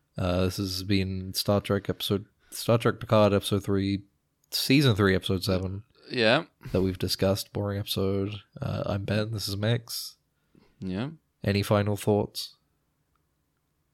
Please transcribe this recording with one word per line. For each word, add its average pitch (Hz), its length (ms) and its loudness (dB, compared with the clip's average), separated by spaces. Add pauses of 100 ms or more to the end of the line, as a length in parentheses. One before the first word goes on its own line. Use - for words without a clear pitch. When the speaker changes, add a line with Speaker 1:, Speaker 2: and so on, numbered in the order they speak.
(180)
Speaker 1:
Uh, 90 280 0
this 92 120 -2
has 95 260 -6
been 95 500 -2
Star 101 280 0
Trek 98 280 -2
episode, 98 360 -4 (260)
Star - 260 0
Trek - 220 0
Picard 104 340 4
episode 98 300 0
three, 98 380 0 (500)
season 135 440 4
three, 98 200 6
episode 92 280 -2
seven. 95 400 -2 (280)
Speaker 2:
Yeah. 127 320 4 (280)
Speaker 1:
That 95 100 2
we've 92 180 0
discussed. - 540 0
Boring 101 260 -4
episode. 98 560 -2 (260)
Uh, 104 240 -4
I'm 98 200 -4
Ben. 107 260 -2
This 101 160 -6
is 101 100 -6
Max. 113 580 -4 (640)
Speaker 2:
Yeah. 95 300 -6 (340)
Speaker 1:
Any 101 200 2
final 104 320 2
thoughts? - 600 -2 (1400)